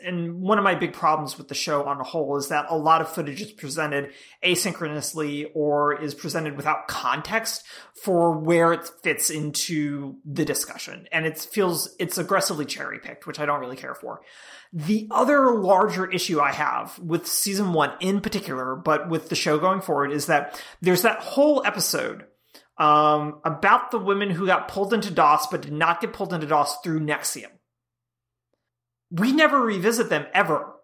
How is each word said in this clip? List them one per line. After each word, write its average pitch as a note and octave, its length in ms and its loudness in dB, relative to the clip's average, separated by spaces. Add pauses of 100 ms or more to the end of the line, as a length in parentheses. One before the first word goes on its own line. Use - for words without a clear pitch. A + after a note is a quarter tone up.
And F3 380 -6
one G#3 160 2
of G3 60 2
my F#3+ 100 4
big D#3+ 200 -2
problems D3+ 440 0
with C#3+ 100 -18
the C#3+ 60 -12
show C#3+ 300 -2
on C#3 180 -4
a - 20 -8
whole C#3+ 340 -2
is C#3 100 -4
that D3 220 -2
a E3 60 0
lot D#3+ 260 4
of D#3 120 -6
footage D3 260 -6
is - 120 -12
presented D3 580 -4 (340)
asynchronously D3+ 1120 -2
or D3 480 2
is D3 140 -6
presented D#3 420 -6
without D3+ 300 -2
context D#3 760 -4 (400)
for E3+ 320 4
where E3 380 4
it E3 160 -6 (140)
fits - 260 0
into D3 840 -4 (100)
the D3+ 180 -4
discussion. - 680 -6
And D#3+ 160 -2
it D#3 100 -6
feels, - 600 -2
it's F3 180 -4
aggressively E3+ 480 0
cherry-picked, - 600 -12
which D3+ 120 -10
I D3+ 60 -4
don't D3 140 0
really B2+ 180 -10
care C3 160 -12
for. - 280 -12 (520)
The F#3 380 -2
other B3+ 420 6
larger F#3+ 560 4
issue F3 300 0
I C#3+ 120 4
have C3 460 -4
with E3+ 300 -4
season G3 460 0
one C#3+ 260 2
in F#3+ 220 0
particular, C3 540 -4
but D#3 320 0
with D#3+ 220 -4
the E3+ 60 -2
show D3+ 240 2
going F#3 220 2
forward, C#3 300 0
is D3 140 -2
that D3 340 0 (220)
there's F3+ 220 4
that G#3+ 160 2
whole C#4+ 440 4
episode, - 640 -2 (520)
um, D3+ 680 4
about G3 460 2
the A3+ 80 -2
women G3 320 0
who F3+ 160 -2
got F3+ 200 2
pulled G3 240 -4
into G#3 200 0
dos D3+ 360 4
but E3 140 -6
did C#3+ 120 -10
not E3 280 2
get A3+ 120 -4
pulled F3+ 200 -6
into D#3 140 -4
dos D3 360 2
through D#3 180 -2
nexium. D3 500 -4 (1600)
We G#3 220 2
never C#4+ 280 6
revisit A3 480 2
them D3+ 240 0
ever. E3+ 400 0 (100)